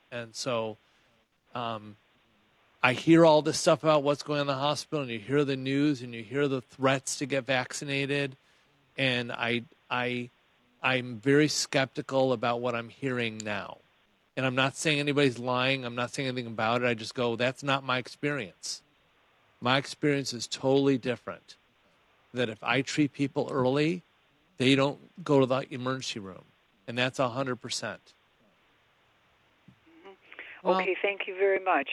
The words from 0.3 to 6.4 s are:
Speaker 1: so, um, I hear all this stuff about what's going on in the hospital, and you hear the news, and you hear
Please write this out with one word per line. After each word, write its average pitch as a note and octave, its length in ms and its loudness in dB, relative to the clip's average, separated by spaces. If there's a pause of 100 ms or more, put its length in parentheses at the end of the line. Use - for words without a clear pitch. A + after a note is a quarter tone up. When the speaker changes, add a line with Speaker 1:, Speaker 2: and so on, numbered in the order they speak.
Speaker 1:
so, A2+ 420 -4 (800)
um, A2 420 -8 (840)
I B2 100 6
hear E3 320 8
all D3+ 180 10
this C#3+ 160 0
stuff D#3+ 240 4
about D3+ 200 4
what's C#3+ 200 0
going D3 180 -2
on - 20 0
in C#3 60 -4
the C#3 60 0
hospital, C#3+ 480 -4
and B2 80 -6
you A2+ 80 -6
hear C#3 260 0
the C3+ 120 -2
news, C3+ 460 0
and A#2+ 120 -12
you A2+ 80 -10
hear C#3 260 0